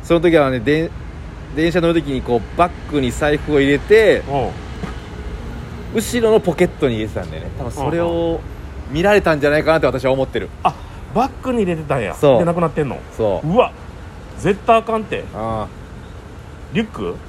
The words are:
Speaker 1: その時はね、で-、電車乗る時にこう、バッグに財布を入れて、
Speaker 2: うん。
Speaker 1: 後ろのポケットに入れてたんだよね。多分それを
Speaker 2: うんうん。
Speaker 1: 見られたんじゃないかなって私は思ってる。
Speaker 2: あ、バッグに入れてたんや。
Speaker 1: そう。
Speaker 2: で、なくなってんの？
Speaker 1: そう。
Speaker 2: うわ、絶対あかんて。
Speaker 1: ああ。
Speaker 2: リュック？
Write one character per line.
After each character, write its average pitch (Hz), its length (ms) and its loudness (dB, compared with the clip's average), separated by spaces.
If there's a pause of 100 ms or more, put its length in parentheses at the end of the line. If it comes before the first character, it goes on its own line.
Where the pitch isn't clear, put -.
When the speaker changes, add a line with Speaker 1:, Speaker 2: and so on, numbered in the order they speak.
Speaker 1:
そ - 120 2
の 170 60 4
時 165 160 6
は 139 140 4
ね、 127 100 0
で-、 151 300 2 (680)
電 165 140 2
車 175 100 2
乗 170 120 4
る 165 100 2
時 139 100 -6
に 123 100 -2
こ 120 160 2
う、 - 200 -4
バ 175 100 4
ッ - 40 -10 (180)
グ 147 100 0
に 123 100 0
財 151 280 2
布 151 160 -2
を 143 60 6
入 139 100 4
れ 143 80 4
て、 196 500 6
Speaker 2:
う - 1700 -8
ん。 - 20 2
Speaker 1:
後 233 220 0
ろ 220 120 6
の 220 80 6
ポ 165 140 0
ケ 180 100 2
ッ 175 40 4
ト 151 200 0
に 117 80 0
入 107 60 -2
れ 110 60 -2
て - 60 -10
た 101 80 -4
ん 85 80 -10
だ 78 60 -10
よ 80 60 -8
ね。 87 160 -10
多 135 60 -6
分 120 80 -6
そ 143 180 -2
れ 170 100 0
を 170 80 0
Speaker 2:
う 170 40 -2
ん 170 220 0
う - 20 -2
ん。 156 40 -8 (520)
Speaker 1:
見 151 100 0
ら 202 100 6
れ 208 80 6
た 165 140 2
ん 147 60 0
じ 143 60 2
ゃ 143 40 4
な 147 80 4
い 143 60 2
か 151 80 6
な 160 60 4
っ - 20 0
て 147 60 4
私 127 180 0
は 131 80 4
思 135 120 2
っ - 20 0
て - 120 -4
る。 92 100 -4 (140)
Speaker 2:
あ、 - 120 2 (400)
バ 247 140 4
ッ - 20 -12 (120)
グ 254 100 -2
に 240 80 2
入 196 60 2
れ 175 100 0
て 156 60 -6
た 139 160 -2
ん 117 40 0
や。 90 120 -4
Speaker 1:
そ 139 220 6
う。 - 20 6
Speaker 2:
で、 135 60 4
な 165 100 2
く 175 60 0
な 165 80 2
っ - 20 -4
て 156 120 0
ん 139 60 0
の？ 85 100 -6 (180)
Speaker 1:
そ 101 280 2
う。 151 40 -2
Speaker 2:
う 180 80 2
わ、 233 160 4 (680)
絶 202 280 0
対 226 120 6
あ 220 40 2
か 220 160 -2
ん 214 60 -4
て。 98 200 -6 (100)
Speaker 1:
あ 110 320 -4
あ。 - 160 -16 (920)
Speaker 2:
リ 220 100 0
ュ - 20 -6
ッ - 40 -6
ク？ 90 260 -6 (140)